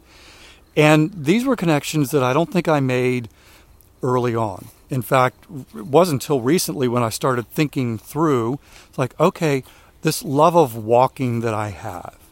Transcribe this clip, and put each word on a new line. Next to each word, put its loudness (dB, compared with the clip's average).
And 4
these 0
were 0
connections -2
that 2
I 2
don't 0
think 0
I 2
made 0
early 0
on. -4
In -4
fact, 0
it -14
wasn't 4
until -2
recently 0
when 0
I 0
started -2
thinking -4
through, -2
it's -16
like, -4
okay, 0
this -2
love 2
of 2
walking 0
that -4
I -6
have, -14